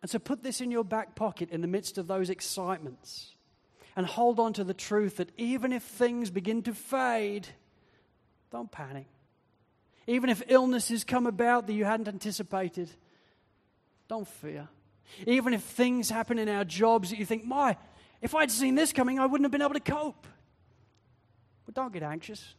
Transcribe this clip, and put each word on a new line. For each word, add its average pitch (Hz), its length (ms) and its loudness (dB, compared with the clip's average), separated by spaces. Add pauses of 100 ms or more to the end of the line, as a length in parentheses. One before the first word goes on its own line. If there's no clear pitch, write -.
And 185 80 -8
so 233 80 0
put 240 240 -4
this 254 180 -6
in 247 100 -4
your 233 140 2
back 214 300 -2
pocket 190 360 -2
in 165 120 -4
the 175 40 -2
midst 190 300 -2
of 180 120 -6
those 190 200 0
excitements 175 1040 -8 (640)
and 185 100 0
hold 240 320 4
on 226 140 2
to 196 120 -4
the 180 100 -4
truth 208 420 0
that 180 220 -4
even 247 340 -2
if 247 100 -4
things 240 480 0
begin 202 340 0
to 233 100 -2
fade, 220 760 -2 (1000)
don't 233 200 -10
panic. 135 380 -12 (1000)
Even 247 240 4
if 220 160 2
illnesses 247 560 4
come 247 240 0
about 233 400 2
that 220 60 -2
you 208 120 2
hadn't 220 220 0
anticipated, 190 880 -6 (1120)
don't 220 220 -8
fear. 151 400 -12 (580)
Even 247 260 4
if 214 120 0
things 247 460 2
happen 226 280 0
in 214 100 0
our 202 160 0
jobs 190 460 4
that 214 80 -8
you 208 80 -2
think, 220 180 -4
"My, 262 320 2 (440)
if 233 140 -6
I'd 302 180 4
seen 262 240 4
this 302 160 4
coming, 262 260 2
I 269 80 4
wouldn't 269 180 4
have 277 60 2
been 285 120 0
able 285 120 2
to 294 60 -2
cope." 302 480 -4 (1400)
Well, 226 60 -18
don't 254 200 -4
get 165 120 -6
anxious. 160 540 -10